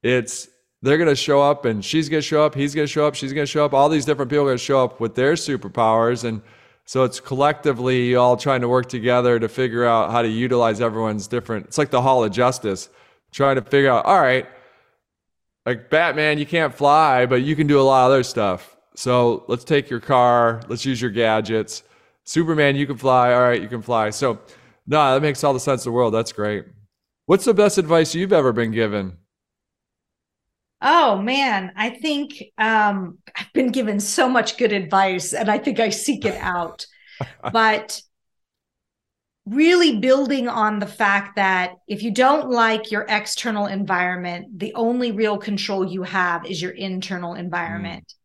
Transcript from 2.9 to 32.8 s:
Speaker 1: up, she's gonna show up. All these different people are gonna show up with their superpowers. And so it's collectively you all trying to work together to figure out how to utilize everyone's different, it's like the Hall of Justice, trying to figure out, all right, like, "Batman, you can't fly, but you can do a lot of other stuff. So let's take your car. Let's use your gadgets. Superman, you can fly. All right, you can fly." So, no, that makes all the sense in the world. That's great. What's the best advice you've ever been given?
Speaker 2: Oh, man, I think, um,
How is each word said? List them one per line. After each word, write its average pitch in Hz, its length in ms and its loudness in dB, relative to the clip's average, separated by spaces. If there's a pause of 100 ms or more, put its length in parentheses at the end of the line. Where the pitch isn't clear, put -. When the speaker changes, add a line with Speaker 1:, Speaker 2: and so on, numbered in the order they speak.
Speaker 1:
up, 139 80 -2
she's 135 180 -8
gonna 143 140 -4
show 147 180 0
up. 143 80 -2
All 139 160 4
these 156 160 0
different 139 260 -2
people 147 140 2
are 139 40 2
gonna 127 100 0
show 135 260 2
up - 160 -6
with 113 140 -4
their 135 180 2
superpowers. 117 920 0
And 110 200 -6 (420)
so 131 200 0
it's 123 140 -4
collectively 127 920 0
you 123 100 4
all 123 160 4
trying 131 240 -2
to 120 80 -2
work 123 220 0
together 123 480 2
to 110 100 -2
figure 120 380 -2
out 110 240 2
how 117 100 0
to 117 80 0
utilize 117 540 0
everyone's 110 440 -4
different, 113 400 -8
it's - 120 -6
like 147 120 0
the 123 120 2
Hall 131 200 4
of 107 80 0
Justice, 113 600 -2 (420)
trying 139 240 0
to 127 60 -2
figure 139 280 2
out, 117 140 2
all 190 160 4
right, 127 260 2 (1200)
like, 120 240 -6
"Batman, 151 480 0
you 147 80 -4
can't 160 280 -2
fly, 143 520 4
but 127 160 2
you 147 140 -2
can 151 100 0
do 143 140 4
a - 20 6
lot 131 240 6
of 131 60 6
other 135 100 4
stuff. 101 540 -4 (200)
So 123 520 0
let's 123 160 -4
take 143 260 -2
your 117 100 -6
car. 120 680 4
Let's 123 160 -8
use 131 160 -4
your 123 100 -2
gadgets. 110 720 -2 (420)
Superman, 151 520 0
you 143 100 -2
can 139 100 -8
fly. 127 360 4
All 123 80 4
right, 120 200 2
you 107 80 -10
can 117 140 -10
fly." 110 280 -2
So, 117 280 -2 (480)
no, 139 280 2
that 139 80 2
makes 143 200 -2
all 147 100 2
the 127 80 -2
sense 131 260 -2
in 120 60 -6
the - 20 -6
world. 120 180 2
That's 110 200 -2
great. 104 340 -6 (600)
What's 196 200 2
the 226 80 4
best 202 240 2
advice 160 360 2
you've 185 180 -2
ever 135 200 4
been 113 180 -2
given? 104 460 -2 (1700)
Speaker 2:
Oh, 285 340 4
man, 214 600 -2
I 214 120 -4
think, 285 560 -6 (140)
um, 208 580 0 (180)